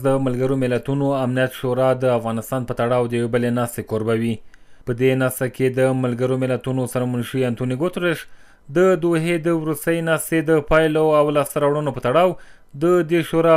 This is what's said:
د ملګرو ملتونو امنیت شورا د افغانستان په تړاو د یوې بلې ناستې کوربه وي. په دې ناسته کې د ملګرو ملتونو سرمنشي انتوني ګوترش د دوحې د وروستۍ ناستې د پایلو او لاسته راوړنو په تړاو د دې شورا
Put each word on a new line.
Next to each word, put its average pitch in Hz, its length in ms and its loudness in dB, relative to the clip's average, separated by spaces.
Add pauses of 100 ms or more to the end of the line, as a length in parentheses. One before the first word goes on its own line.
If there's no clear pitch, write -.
د 135 220 2
ملګرو 131 340 0
ملتونو 131 480 0 (140)
امنیت 127 400 0
شورا 127 260 0 (160)
د 127 140 2
افغانستان 113 500 -4
په 123 140 -6
تړاو 120 260 2
د 120 120 -4
یوې 117 140 -2
بلې 120 260 0
ناستې 117 340 -4
کوربه 110 280 0
وي. 117 140 -2 (520)
په 131 120 -4
دې 131 240 4
ناسته 127 320 -2
کې 131 120 0 (120)
د 131 240 2
ملګرو 127 400 -2
ملتونو 131 500 -2
سرمنشي 123 560 -2
انتوني 127 320 -4
ګوترش 175 420 -2 (540)
د - 20 6 (260)
دوحې 170 300 0 (120)
د 170 160 2
وروستۍ 165 480 -2
ناستې 160 280 -2 (120)
د 156 180 4
پایلو 160 340 2 (180)
او 147 40 4 (140)
لاسته 143 260 -2
راوړنو 147 320 0
په 127 80 -6
تړاو 160 260 4 (540)
د 175 100 4 (140)
دې 170 120 2 (100)
شورا 165 260 4